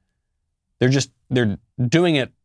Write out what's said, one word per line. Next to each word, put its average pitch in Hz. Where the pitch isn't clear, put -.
They're 127
just, 135
they're 120
doing 165
it 127